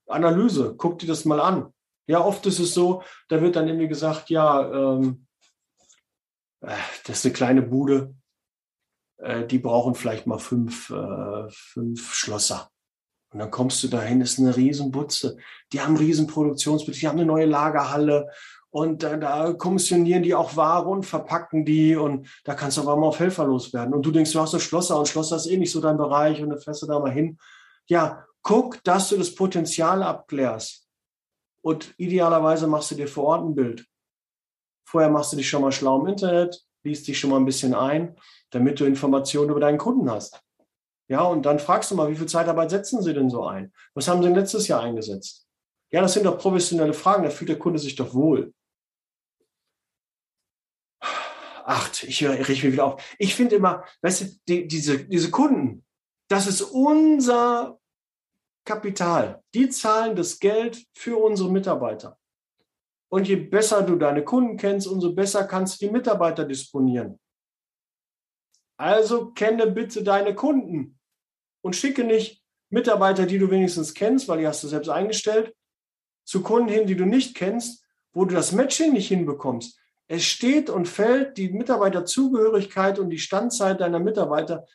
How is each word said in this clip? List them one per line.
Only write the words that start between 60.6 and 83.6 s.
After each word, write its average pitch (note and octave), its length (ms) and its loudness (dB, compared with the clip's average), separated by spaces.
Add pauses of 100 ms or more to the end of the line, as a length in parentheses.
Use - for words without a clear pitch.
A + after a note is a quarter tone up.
für A3+ 280 -2
unsere G3 280 2
Mitarbeiter. C3+ 640 -2 (920)
Und F#3+ 180 0
je G3 80 4
besser G3+ 460 2
du F3 140 2
deine D3 280 2
Kunden A#3+ 320 0
kennst, G3 300 -2
umso F3+ 280 -2
besser G3 300 0
kannst F#3 380 -4
du G3+ 40 -2
die G#3 60 -2
Mitarbeiter F3 540 0
disponieren. C3 760 -2 (1600)
Also G#3+ 540 2
kenne A3 380 0
bitte G#3 340 -4
deine G3+ 320 2
Kunden G3 640 -2 (640)
und F3+ 140 -6
schicke C4+ 260 -2
nicht A3 400 0 (280)
Mitarbeiter, F#3+ 540 2
die F#3 140 0
du F#3+ 120 4
wenigstens F3 440 0
kennst, - 340 0
weil E3 100 0
die D#3+ 100 0
hast D3+ 160 -6
du D3 40 -8
selbst D3+ 200 -4
eingestellt, G#3+ 640 -2 (720)
zu F#3 180 -4
Kunden A#3 260 2
hin, G#3+ 180 2
die F#3+ 100 0
du F3+ 100 0
nicht B3+ 300 2
kennst, G#3+ 480 -6 (280)
wo F3+ 120 0
du F#3 100 0
das D#3 160 0
Matching C#4 420 2
nicht G3+ 160 2
hinbekommst. C#3+ 680 -2 (300)
Es E3 160 -2
steht C#4+ 460 0
und F3 180 -2
fällt, B3+ 500 0
die F#3+ 120 -4
Mitarbeiterzugehörigkeit G#3 1500 0
und F#3 120 -2
die E3 80 -6
Standzeit F#3+ 640 -2